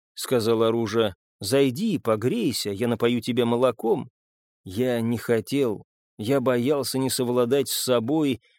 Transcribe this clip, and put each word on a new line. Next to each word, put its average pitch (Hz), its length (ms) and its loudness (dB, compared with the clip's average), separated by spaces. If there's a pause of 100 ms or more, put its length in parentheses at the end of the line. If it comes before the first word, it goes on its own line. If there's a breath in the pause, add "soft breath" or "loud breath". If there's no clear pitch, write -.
(140)
сказала 113 560 2
Ружа. 113 440 0 (260)
«Зайди 139 540 2
и 131 40 -2
погрейся, 120 720 -2
я 101 180 -2
напою 120 320 0
тебя 120 260 0
молоком». 123 640 0 (540)
Я 117 360 -2
не 113 180 -2
хотел. 117 640 -2 (340)
Я 127 220 0
боялся 127 580 0
не 131 120 0
совладать 123 580 0
с - 140 -4
собой, 127 580 0 (180)